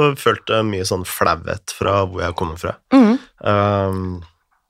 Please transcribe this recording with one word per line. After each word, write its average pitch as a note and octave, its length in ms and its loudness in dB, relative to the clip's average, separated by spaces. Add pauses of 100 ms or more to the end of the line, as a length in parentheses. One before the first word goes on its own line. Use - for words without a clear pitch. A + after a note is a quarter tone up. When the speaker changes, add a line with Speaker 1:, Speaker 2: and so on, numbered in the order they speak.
(180)
Speaker 1:
følt, - 320 0
eh, A2 140 2
mye F#2+ 260 -2
sånn F#2 160 -2
flauhet E2+ 680 -2
fra G2 340 0
hvor F2+ 200 -6
jeg F2 100 -6
kommer E2 220 -6
fra. - 180 -6 (160)
Speaker 2:
Mhm. B3+ 280 6 (260)
Speaker 1:
Ehm, F#2+ 760 0 (460)